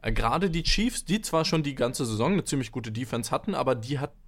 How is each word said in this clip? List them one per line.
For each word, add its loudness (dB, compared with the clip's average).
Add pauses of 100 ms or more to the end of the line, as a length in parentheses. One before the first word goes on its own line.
Äh, -2
gerade 2
die 0
Chiefs, 2
die 0
zwar 2
schon 2
die -2
ganze 0
Saison 2
eine 0
ziemlich -2
gute -6
Defense -4
hatten, -2
aber 2
die -4
hat -6 (160)